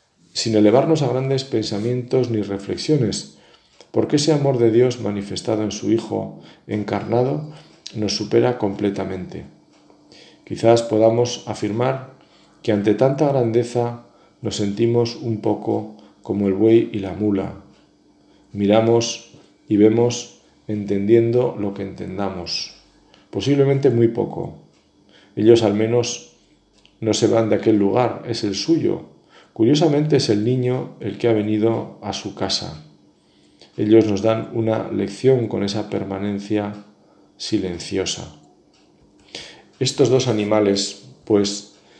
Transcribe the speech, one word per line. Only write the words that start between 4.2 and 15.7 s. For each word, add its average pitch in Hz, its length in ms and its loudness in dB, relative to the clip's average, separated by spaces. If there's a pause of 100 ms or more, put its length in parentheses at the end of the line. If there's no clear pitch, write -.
amor 139 240 2
de 117 140 4
Dios 120 300 2
manifestado 104 600 -4
en 104 100 -2
su 104 200 -4
Hijo 104 500 -4 (240)
encarnado 117 840 -2 (420)
nos 107 220 -4
supera 120 420 2
completamente. 95 880 -6 (1000)
Quizás 117 360 4
podamos 117 640 2
afirmar 117 720 -4 (480)
que 117 80 0
ante 104 240 2
tanta 139 320 2
grandeza 120 800 -2 (340)
nos 107 140 -6
sentimos 117 600 0
un 113 240 -6
poco 107 560 -4 (260)